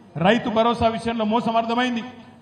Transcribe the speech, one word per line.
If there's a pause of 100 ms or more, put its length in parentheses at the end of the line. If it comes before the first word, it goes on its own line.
(160)
రైతు
భరోసా
విషయంలో
మోసం
అర్థమైంది, (380)